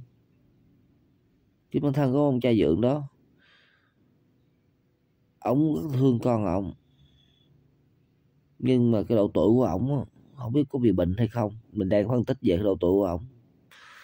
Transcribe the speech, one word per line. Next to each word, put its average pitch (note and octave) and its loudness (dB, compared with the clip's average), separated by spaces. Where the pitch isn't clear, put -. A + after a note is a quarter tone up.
chính C#3 -4
bản C#3+ -2
thân C3+ 0
của D3 2
ông C3 0
cha B2 0
dượng E2+ 2
đó, C#3 -2
ông D3 0
rất E3 -6
thương B2+ 2
con A#2 0
ông. F#2 -4
Nhưng B2 2
mà G#2 2
cái B2 2
độ G#2 2
tuổi F#2+ 4
của B2 4
ổng A#2 -2
á, G#2 -6
không A#2+ -8
biết D3 2
có C#3 -6
bị A#2+ 4
bệnh F2+ 0
hay A#2 0
không. G#2+ -6
Mình G2 -4
đang G#2 2
phân A#2+ -2
tích C3 -4
về F#2 2
cái F#2+ -2
độ G2 0
tuổi F2 2
của G2 2
ổng. F2 -4